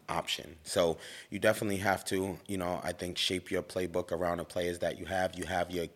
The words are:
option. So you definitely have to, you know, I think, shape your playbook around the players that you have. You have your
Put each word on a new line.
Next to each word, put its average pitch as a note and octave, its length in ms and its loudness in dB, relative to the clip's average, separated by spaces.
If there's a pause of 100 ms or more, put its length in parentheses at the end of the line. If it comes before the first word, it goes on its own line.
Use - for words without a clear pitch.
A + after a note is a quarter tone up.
option. - 540 -4
So E2+ 340 4 (320)
you G2 120 -6
definitely G#2+ 380 2
have F#2+ 280 4
to, F#2+ 400 0
you G2+ 100 -2
know, F2+ 280 0
I F2+ 80 -2
think, F2 260 -4
shape - 320 0
your F2+ 120 2
playbook F2+ 500 -2
around F2 260 2
the E2+ 60 -4
players F2 340 -2
that E2+ 180 0
you F2+ 100 -8
have. F#2 300 0
You F2+ 80 -4
have F2 280 0
your E2+ 240 0